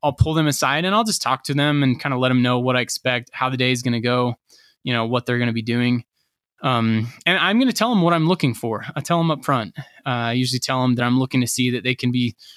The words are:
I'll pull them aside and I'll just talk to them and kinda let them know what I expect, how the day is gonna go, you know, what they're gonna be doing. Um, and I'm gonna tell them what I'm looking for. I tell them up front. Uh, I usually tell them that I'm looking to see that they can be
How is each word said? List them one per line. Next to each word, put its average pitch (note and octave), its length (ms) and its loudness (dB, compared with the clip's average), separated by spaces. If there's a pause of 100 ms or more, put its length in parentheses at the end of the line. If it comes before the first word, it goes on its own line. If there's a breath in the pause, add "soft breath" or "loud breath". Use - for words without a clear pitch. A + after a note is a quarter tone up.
I'll D3 80 0
pull D#3 220 0
them D#3+ 120 2
aside D3 380 0
and F#3+ 100 0
I'll A3 80 4
just A3 180 -2
talk B2+ 240 -2
to C#3+ 100 -2
them C#3+ 280 2
and B2+ 180 2
kinda C#3 160 -2
let B2+ 120 2
them B2+ 140 4
know B2 180 2
what B2+ 160 0
I B2 40 2
expect, B2 520 -4
how C3 180 -2
the C3 60 -4
day B2+ 160 2
is B2 100 -2
gonna A#2+ 180 0
go, B2 360 0 (480 soft breath)
you C3 80 -2
know, A#2 120 0
what A#2+ 220 -2
they're A#2+ 140 0
gonna A#2+ 120 0
be A2+ 100 -4
doing. A#2+ 420 0 (580)
Um, A2+ 460 0 (180)
and F3+ 120 2
I'm F#3 200 2
gonna B3+ 140 2
tell A3+ 180 0
them G#3+ 120 2
what E3+ 120 4
I'm D#3+ 140 2
looking D3+ 260 0
for. A2 400 -6
I D3 60 -8
tell E3+ 180 0
them E3 140 0
up D3 120 -6
front. A#2+ 300 -2 (320 loud breath)
Uh, A#2+ 240 -2
I - 40 0
usually B2+ 260 0
tell C3 200 -2
them B2+ 140 2
that A#2+ 80 0
I'm B2 160 2
looking C3 220 0
to B2 80 0
see B2+ 220 0
that A#2+ 120 -4
they B2+ 140 -2
can B2 160 -2
be B2 240 -2 (200 loud breath)